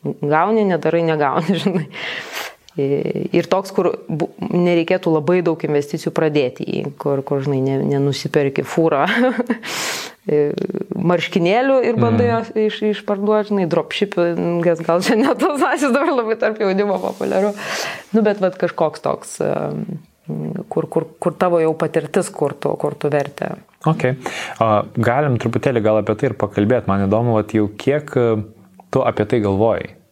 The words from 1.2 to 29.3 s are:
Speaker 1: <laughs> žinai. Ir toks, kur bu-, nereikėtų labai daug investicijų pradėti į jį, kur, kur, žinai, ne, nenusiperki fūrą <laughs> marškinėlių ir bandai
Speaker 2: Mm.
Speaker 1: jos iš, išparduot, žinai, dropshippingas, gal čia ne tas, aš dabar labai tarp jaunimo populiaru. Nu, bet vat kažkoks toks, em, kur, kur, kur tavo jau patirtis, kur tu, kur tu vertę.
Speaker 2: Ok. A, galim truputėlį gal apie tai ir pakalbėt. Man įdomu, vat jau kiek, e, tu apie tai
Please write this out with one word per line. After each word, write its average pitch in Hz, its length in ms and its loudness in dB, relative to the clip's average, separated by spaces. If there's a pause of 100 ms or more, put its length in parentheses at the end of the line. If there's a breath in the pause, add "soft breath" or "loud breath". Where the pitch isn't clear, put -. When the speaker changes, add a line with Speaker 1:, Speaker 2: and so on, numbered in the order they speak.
Speaker 1:
<laughs> - 40 -4
žinai. 175 240 0 (880 loud breath)
Ir 147 720 0
toks, 190 260 0
kur 180 160 2 (140)
bu-, 160 340 -4
nereikėtų 175 720 2
labai 160 300 2
daug 160 240 0
investicijų 151 480 -2
pradėti 151 500 0
į - 120 -6
jį, - 180 -4
kur, 139 320 -4
kur, 139 160 -2
žinai, 139 180 -2
ne, 135 240 0
nenusiperki 139 800 0
fūrą 156 460 2
<laughs> - 1200 -4 (680)
marškinėlių 180 840 2
ir 233 160 0
bandai 233 300 4
Speaker 2:
Mm. 233 60 2
Speaker 1:
jos 226 200 -2
iš, 214 340 0
išparduot, 208 600 0
žinai, 202 180 2
dropshippingas, 170 1160 0
gal 165 180 2
čia 208 160 2
ne 277 160 2
tas, 269 300 0
aš 285 260 0
dabar 277 240 2
labai 226 240 0
tarp 220 240 -2
jaunimo 196 400 0
populiaru. 196 540 -2 (540 loud breath)
Nu, 220 140 2
bet 208 180 2
vat 185 180 0
kažkoks 160 420 -2
toks, - 380 -6
em, 151 480 -4 (800)
kur, 160 220 -4
kur, 160 280 -2
kur - 180 -2
tavo 175 280 2
jau 160 140 2
patirtis, 160 560 0
kur 143 220 -2
tu, - 240 -2
kur 147 180 -4
tu 147 140 -4
vertę. 143 460 -4 (300)
Speaker 2:
Ok. 160 200 2 (520 loud breath)
A, 107 280 4 (100)
galim 123 440 2
truputėlį 117 440 0
gal 107 200 4
apie 113 120 0
tai 139 140 0
ir 110 80 -4
pakalbėt. 104 500 2
Man 98 220 0
įdomu, 113 260 2
vat 107 200 0
jau 107 140 2
kiek, 139 440 -2
e, 123 160 2 (580)
tu 131 160 2
apie 107 220 2
tai 117 160 0